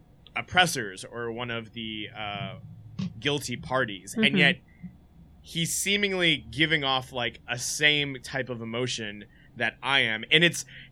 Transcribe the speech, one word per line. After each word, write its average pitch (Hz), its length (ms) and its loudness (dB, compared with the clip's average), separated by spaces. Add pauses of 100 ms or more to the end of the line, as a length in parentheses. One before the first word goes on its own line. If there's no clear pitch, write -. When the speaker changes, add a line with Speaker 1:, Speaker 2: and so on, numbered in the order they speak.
(360)
Speaker 1:
oppressors 117 680 2
or 117 260 -6
one 120 200 -6
of 113 220 -6
the, 110 340 -6 (100)
uh, 101 380 -6 (640)
guilty 139 380 -2
parties." 101 580 -2
And 220 100 4
Speaker 2:
Mm-hmm. 143 120 4
Speaker 1:
yet 143 200 6 (840)
he's 165 320 -2
seemingly 185 760 2
giving 151 320 2
off, 131 280 0
like, 120 360 -4
a 123 100 -4
same 147 680 2
type 127 260 -4
of 117 120 -4
emotion 113 640 -4 (300)
that 117 260 -2
I 135 200 4
am. 110 300 0
And 160 120 8
it's, 170 200 4 (280)